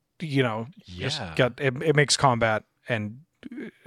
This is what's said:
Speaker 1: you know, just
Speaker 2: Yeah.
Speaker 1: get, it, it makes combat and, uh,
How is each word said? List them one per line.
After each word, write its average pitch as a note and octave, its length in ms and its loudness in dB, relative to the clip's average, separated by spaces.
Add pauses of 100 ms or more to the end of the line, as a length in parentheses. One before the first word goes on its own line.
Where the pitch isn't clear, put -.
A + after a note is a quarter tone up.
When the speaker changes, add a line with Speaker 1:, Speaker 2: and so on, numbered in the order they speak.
(200)
Speaker 1:
you C#3 240 0
know, A2+ 240 -2 (180)
just C3 340 -6
Speaker 2:
Yeah. F2+ 160 -8
Speaker 1:
get, B2 240 2
it, C#3 220 -2
it D#3+ 140 2
makes D3 220 4
combat A2+ 460 2 (260)
and, A2 320 -4 (300)
uh, A#3 180 -12 (180)